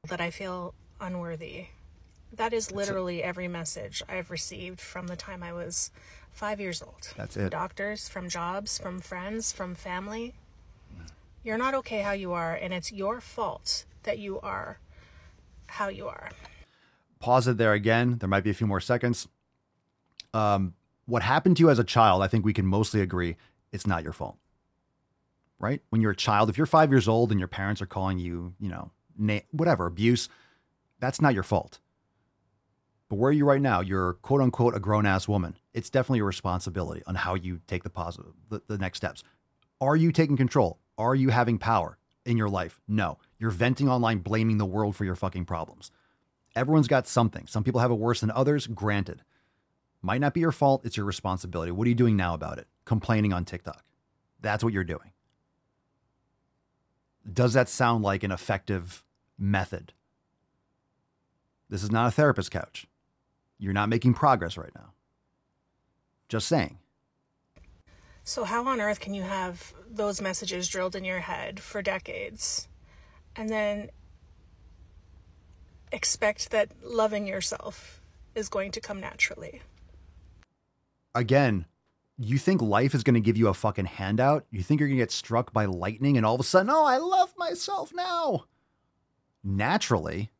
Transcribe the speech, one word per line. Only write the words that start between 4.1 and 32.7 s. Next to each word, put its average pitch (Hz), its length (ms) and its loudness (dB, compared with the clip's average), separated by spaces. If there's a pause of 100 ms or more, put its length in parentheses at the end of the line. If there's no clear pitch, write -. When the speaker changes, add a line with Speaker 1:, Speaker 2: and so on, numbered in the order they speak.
Speaker 1:
received 180 500 -12
from 180 280 -12
the 180 80 -10
time 180 260 -14
I 170 100 -12
was 170 380 -6 (400)
five 208 300 -8
years 185 240 -8
old. - 340 -18
Speaker 2:
That's 104 180 -10
it. 101 140 -2
Speaker 1:
Doctors, 202 580 -8
from 180 220 -12
jobs, 180 480 -6
from 185 220 -10
friends, 196 520 -8
from 180 220 -10
family. 208 640 -10 (1080)
"You're 220 140 -4
not 269 160 0
okay 226 300 -4
how 202 80 -2
you 190 220 -6
are, 165 200 -4
and 180 180 -6
it's 180 200 -8
your 208 280 -6
fault - 680 -6 (180)
that 214 160 -4
you 196 220 -8
are 196 380 -8 (840)
how - 220 -6
you 196 200 -10
are." - 220 -12 (880)
Speaker 2:
Pause 123 300 4
it 120 100 2
there 110 160 6
again. 113 460 2
There 95 100 -4
might 98 140 2
be 104 80 2
a - 20 0
few 110 140 -2
more 98 120 0
seconds. 120 480 -2 (1080)
Um, 101 400 2 (300)
what 113 180 0
happened 151 340 4
to 165 60 8
you 160 80 10
as 120 80 6
a 120 40 4
child, 101 380 6
I 95 60 2
think 107 180 2
we 107 80 4
can 95 140 2
mostly 101 340 2
agree, 87 360 -2 (340)
it's 101 160 -6
not 85 160 0
your 76 100 -8
fault. - 240 -10 (1200)
Right? 131 320 -4
When 113 100 2
you're 107 120 4
a 95 40 -2
child, 107 360 4
if 113 80 -4
you're 156 80 2
five 156 240 6
years 117 160 6
old 113 240 4
and 104 80 2
your 92 80 -2
parents 98 340 -4
are 95 60 -6
calling 95 320 -4
you, 87 400 -8
you 101 100 -6
know, 82 220 -10 (280)
na-, 107 200 0 (100)
whatever, 147 380 0
abuse, 110 420 2 (680)
that's 127 200 -4
not 147 140 4
your 98 80 0
fault. - 380 -2 (1300)